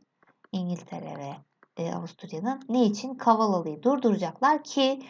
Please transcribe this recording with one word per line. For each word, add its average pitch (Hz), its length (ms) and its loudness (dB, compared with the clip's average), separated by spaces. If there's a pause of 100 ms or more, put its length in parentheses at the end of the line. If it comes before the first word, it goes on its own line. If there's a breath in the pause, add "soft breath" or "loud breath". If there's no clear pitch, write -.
(520)
İngiltere 170 680 -8
ve, 139 160 -10 (440)
e, 170 160 -6
Avusturya'nın 180 760 -8
ne 240 160 4
için? 254 300 -2
Kavalalı'yı 196 680 2
durduracaklar 254 800 2
ki 269 460 0